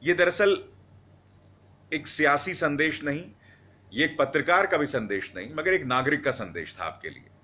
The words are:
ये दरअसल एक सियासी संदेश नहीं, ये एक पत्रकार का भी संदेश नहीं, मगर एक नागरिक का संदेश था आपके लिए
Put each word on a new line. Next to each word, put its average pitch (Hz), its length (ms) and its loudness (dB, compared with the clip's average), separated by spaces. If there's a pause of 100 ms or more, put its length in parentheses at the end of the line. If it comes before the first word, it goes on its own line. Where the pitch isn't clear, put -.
ये 160 120 2
दरअसल 180 420 4 (1400)
एक 151 160 -6
सियासी 147 460 2
संदेश 151 500 0
नहीं, 151 260 -6 (600)
ये 143 120 0
एक 160 140 -4
पत्रकार 170 480 2
का 180 100 0
भी 147 100 2
संदेश 101 500 -4
नहीं, 110 180 -12
मगर 160 200 0
एक 175 100 -2
नागरिक 131 400 0
का 135 60 2
संदेश 85 500 -8
था 87 40 -6
आपके 80 260 -10
लिए 64 180 -20 (160)